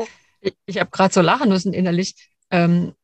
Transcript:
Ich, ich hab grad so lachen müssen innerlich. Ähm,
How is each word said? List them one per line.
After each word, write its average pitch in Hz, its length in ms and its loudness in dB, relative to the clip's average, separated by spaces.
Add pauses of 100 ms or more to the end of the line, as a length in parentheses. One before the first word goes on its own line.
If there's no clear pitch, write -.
(400)
Ich, - 160 -6 (100)
ich 196 140 -8
hab 175 120 -2
grad 190 200 2
so 196 80 2
lachen 214 300 2
müssen 185 240 0
innerlich. 180 560 -4 (220)
Ähm, 175 420 0 (100)